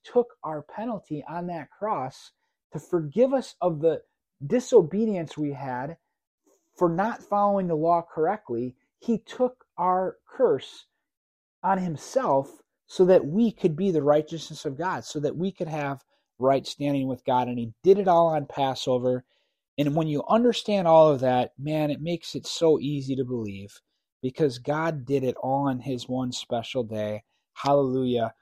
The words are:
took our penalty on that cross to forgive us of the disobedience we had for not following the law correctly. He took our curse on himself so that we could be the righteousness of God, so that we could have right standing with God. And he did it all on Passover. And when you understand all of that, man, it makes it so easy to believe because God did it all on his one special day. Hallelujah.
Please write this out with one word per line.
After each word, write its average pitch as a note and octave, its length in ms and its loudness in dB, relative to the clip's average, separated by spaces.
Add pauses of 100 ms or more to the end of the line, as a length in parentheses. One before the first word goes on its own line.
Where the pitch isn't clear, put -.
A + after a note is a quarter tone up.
took A#3+ 400 0
our D#3 180 -8
penalty G#3 640 -8
on F3 200 -8
that E3 220 -10
cross E3 600 -8 (400)
to D#3 80 -8
forgive F3 540 0
us - 260 -4
of E3 220 0
the D#3 200 2 (440)
disobedience G3 920 2
we D3+ 140 -2
had C3+ 460 -8 (760)
for F3 160 2
not G3 320 -2
following G3+ 460 0
the E3 80 0
law E3+ 260 2
correctly. D#3 760 -4 (240)
He A#3 180 0
took - 480 -4 (120)
our F#3 480 0
curse - 600 -2 (760)
on F#3+ 160 0
himself E3+ 840 -2 (260)
so - 180 4
that F3+ 200 6
we G3+ 260 2
could E3 240 0
be F#3+ 160 0
the D#3 100 2
righteousness D3+ 640 0
of C#3 120 -8
God, E3 260 -6
so - 160 -8
that D#3 160 -2
we F#3 160 -2
could F3 160 -8
have C#3+ 360 -6 (360)
right C3 260 2
standing C#3+ 420 -2
with B2+ 180 -6
God. B2 240 0
And B2 100 -6
he A#2 140 -8 (100)
did G3 160 6
it F#3+ 80 0
all E3+ 200 4
on D#3 180 0
Passover. B2+ 800 -2 (520)
And D3 180 0
when D#3+ 120 0
you D3 220 -2
understand G#3 580 2
all D#3+ 220 8
of C#3 120 2
that, B2+ 380 2
man, D3+ 320 -2
it C#3 100 -6
makes E3+ 340 -6
it C3+ 120 -8
so D#3+ 320 2
easy C3+ 360 -4
to C3 100 -2
believe G#2 560 -8 (400)
because C3 360 -2
God D3+ 480 -4
did C3+ 180 0
it B2 120 -2
all C3+ 320 -2
on C3 120 -2
his B2 280 -6
one B2+ 240 -4
special A#2+ 520 -6
day. G#2+ 400 -6 (300)
Hallelujah. C3 880 0